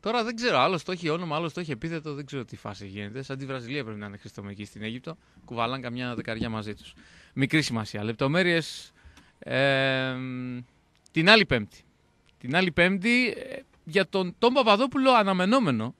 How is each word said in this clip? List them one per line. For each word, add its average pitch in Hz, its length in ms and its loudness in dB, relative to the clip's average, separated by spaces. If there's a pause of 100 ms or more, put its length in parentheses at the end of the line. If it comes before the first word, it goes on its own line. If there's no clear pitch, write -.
Τώρα 226 240 0
δεν 233 120 -6
ξέρω, 220 220 2
άλλος 165 240 2
το 180 100 -6
έχει 170 160 -6
όνομα, 160 280 -4
άλλος 160 160 -4
το 180 80 -8
έχει 160 100 -8
επίθετο, 156 440 -6
δεν 143 120 -10
ξέρω 131 180 -8
τι - 120 -16
φάση 101 300 -12
γίνεται. 101 360 -10
Σαν 135 160 -10
τη 135 80 -10
Βραζιλία 131 380 -8
πρέπει 110 140 -10
να 104 80 -10
είναι, 101 100 -14
Χρήστο 104 260 -16
μου, 101 60 -10
εκεί 101 160 -10
στην 104 180 -14
Αίγυπτο. 123 340 -10 (280)
Κουβαλάν 120 360 -4
καμιά 123 340 -6
δεκαριά 117 340 -6
μαζί 107 260 -6
τους. - 200 -20 (400)
Μικρή 143 280 2
σημασία. 110 420 -4
Λεπτομέρειες, 156 880 0 (460)
εμ, 127 1200 0 (500)
την 165 200 4
άλλη 214 160 8
Πέμπτη. 113 380 -2 (540)
Την 131 180 -2
άλλη 185 140 4
Πέμπτη, 196 580 4
ε, - 300 -8 (260)
για 185 240 2
τον 185 300 -2
Τόμ 247 160 4
Παπαδόπουλο 262 580 4
αναμενόμενο 190 880 2